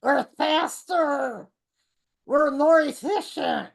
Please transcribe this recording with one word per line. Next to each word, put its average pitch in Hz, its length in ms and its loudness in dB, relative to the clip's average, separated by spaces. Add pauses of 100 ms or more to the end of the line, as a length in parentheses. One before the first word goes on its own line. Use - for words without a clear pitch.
We're 269 220 0 (120)
faster. 302 1120 -2 (760)
We're 294 240 2
more 302 300 4
efficient. 277 960 -4